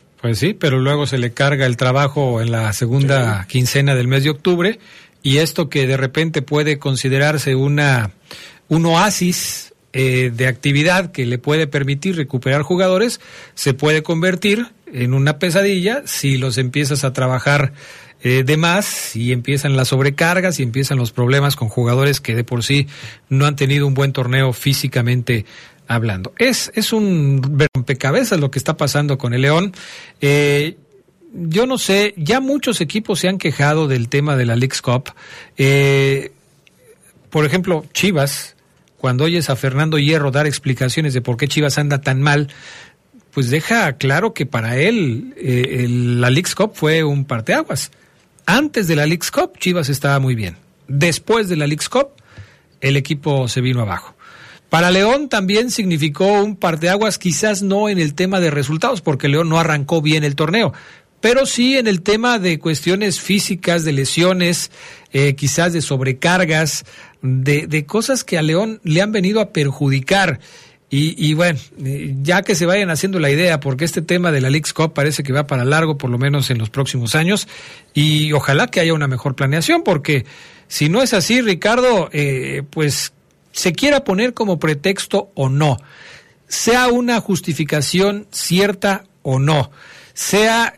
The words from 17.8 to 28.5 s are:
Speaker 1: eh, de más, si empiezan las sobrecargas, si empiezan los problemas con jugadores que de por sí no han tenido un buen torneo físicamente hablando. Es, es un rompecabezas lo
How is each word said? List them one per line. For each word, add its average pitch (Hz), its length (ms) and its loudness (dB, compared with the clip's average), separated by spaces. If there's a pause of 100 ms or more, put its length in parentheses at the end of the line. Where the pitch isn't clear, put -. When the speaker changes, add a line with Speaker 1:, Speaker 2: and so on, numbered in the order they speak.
Speaker 1:
eh, 127 200 2
de 139 140 2
más, 170 300 0
si - 460 -4
empiezan 135 440 -2
las 131 120 0
sobrecargas, 165 640 0
si - 80 -4
empiezan 131 340 -2
los 120 160 -2
problemas 135 440 2
con 110 120 -4
jugadores 127 540 0
que 113 120 -4
de 117 100 0
por 120 180 -4
sí 139 240 0 (420)
no 135 160 2
han 147 120 0
tenido 143 300 2
un 139 60 2
buen 135 220 0
torneo 131 400 0
físicamente 123 880 0 (440)
hablando. 110 500 -4
Es, - 360 0
es 220 200 -2
un 156 480 2 (320)
rompecabezas 147 640 0
lo 139 100 0